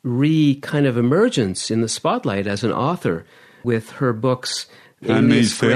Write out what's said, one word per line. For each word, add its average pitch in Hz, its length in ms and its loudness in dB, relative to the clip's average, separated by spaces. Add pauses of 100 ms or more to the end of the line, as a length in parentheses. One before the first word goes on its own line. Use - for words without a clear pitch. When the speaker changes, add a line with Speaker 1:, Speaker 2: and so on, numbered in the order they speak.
Speaker 1:
re-, 143 600 2
kind 147 240 0
of 120 100 0
emergence 123 760 0
in 113 120 0
the 113 60 -2
spotlight 127 580 -2
as 101 180 -4
an 104 80 0
author 120 520 -2 (380)
with 117 280 -4 (120)
her 123 100 0
books, 123 540 -4 (360)
Speaker 2:
Handmaid's - 520 4
Speaker 1:
Alias - 40 -10
Speaker 2:
Tale. 113 180 2